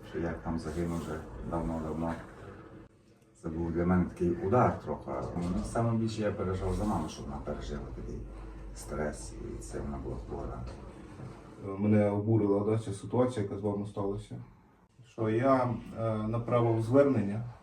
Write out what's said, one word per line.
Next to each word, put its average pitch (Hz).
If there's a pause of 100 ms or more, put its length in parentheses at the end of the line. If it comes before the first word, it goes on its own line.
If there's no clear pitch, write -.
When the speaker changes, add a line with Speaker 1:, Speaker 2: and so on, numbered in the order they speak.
(100)
Speaker 1:
що -
я 82 (120)
там 82
загинув 85
вже 78 (300)
давно-давно. 82 (1300)
Це 85
був 82
для 87
мене 90
такий 87 (160)
удар 95
трохи. - (260)
Ну, 85 (220)
саме 117
більше 107
я 104
переживав 92
за 95
маму, 92
щоб 65
вона 71
пережила 73 (160)
такий - (560)
стрес, -
і -
це -
вона -
була 123 (120)
хвора. 107 (1160)
Speaker 2:
Мене 104
обурила, 104
да, 110
ця 104
ситуація, 120
яка 98
з 95
вами 104
сталася. 101 (760)
Що 113
я, 123 (260)
е, 113
направив 117
звернення 117 (180)